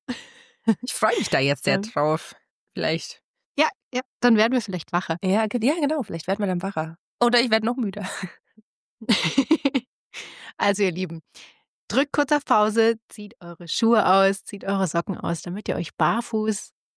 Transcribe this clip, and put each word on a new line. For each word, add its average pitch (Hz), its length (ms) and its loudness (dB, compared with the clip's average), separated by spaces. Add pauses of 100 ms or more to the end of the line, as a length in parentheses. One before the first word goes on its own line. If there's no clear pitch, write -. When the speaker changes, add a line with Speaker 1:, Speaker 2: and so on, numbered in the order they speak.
Speaker 1:
<laughs> - 760 -4
Speaker 2:
Ich - 100 -8
freue 453 240 0
mich 269 120 -2
da 139 100 2
jetzt 139 240 0
sehr 147 120 2
Speaker 1:
Ähm. 196 80 0
Speaker 2:
drauf. 156 520 -2 (380)
Vielleicht. - 480 -4 (360)
Speaker 1:
Ja, 254 100 2 (260)
ja, 254 80 -2 (180)
dann 233 160 6
werden 226 180 4
wir 247 80 2
vielleicht 175 300 -6
wacher. 175 320 -2
Speaker 2:
Ja, 208 240 2
ge-, 220 180 -2
ja, 285 140 4
genau, 294 240 0
vielleicht 165 240 -10
werden 202 140 0
wir 202 60 0
dann 180 140 0
wacher. 165 360 -4 (260)
Oder 233 160 4
ich 240 100 0
werd 220 140 2
noch 233 140 -2
müder. 196 300 -4 (920)
<laughs> - 0 -
Speaker 1:
<laughs> 262 840 0 (720)
Also, 202 260 0
ihr 185 80 2
Lieben, 165 300 -6 (640)
drückt 277 240 0
kurz 294 200 2
auf 294 140 2
Pause, 226 500 4 (120)
zieht 208 320 -14
eure 175 280 -12
Schuhe 226 380 4
aus, 196 380 4
zieht 196 220 -12
eure 196 220 0
Socken - 300 -2
aus, - 240 -4
damit 185 280 -8
ihr - 60 0
euch - 200 -6
barfuß 214 760 -2 (260)